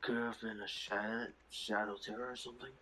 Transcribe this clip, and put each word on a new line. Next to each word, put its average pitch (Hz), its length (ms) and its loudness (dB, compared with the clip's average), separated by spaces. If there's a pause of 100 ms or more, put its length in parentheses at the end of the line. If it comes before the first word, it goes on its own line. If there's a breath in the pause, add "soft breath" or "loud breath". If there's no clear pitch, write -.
could 120 160 4
have 117 240 2
been 107 200 -4
a 101 60 -6
Shadow, 107 600 0 (220)
Shadow 104 540 2
Terror 117 280 -2
or 123 40 -6
something? 123 360 -8 (100)